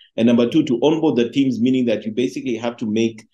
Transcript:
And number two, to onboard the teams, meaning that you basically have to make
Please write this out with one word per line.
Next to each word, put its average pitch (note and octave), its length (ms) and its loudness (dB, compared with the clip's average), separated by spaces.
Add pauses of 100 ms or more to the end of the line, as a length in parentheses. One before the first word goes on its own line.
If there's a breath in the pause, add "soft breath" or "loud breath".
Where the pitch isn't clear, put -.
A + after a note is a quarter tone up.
(160 soft breath)
And A2+ 120 2
number A#2+ 200 4
two, D#3 140 2
to A#2+ 180 -2
onboard D#3 360 2
the A#2+ 120 2
teams, C3 320 0
meaning B2+ 260 2
that G#2+ 200 -2
you G#2+ 60 -6
basically B2 420 -4
have A#2+ 220 -6
to A#2+ 140 -6
make A2+ 440 -2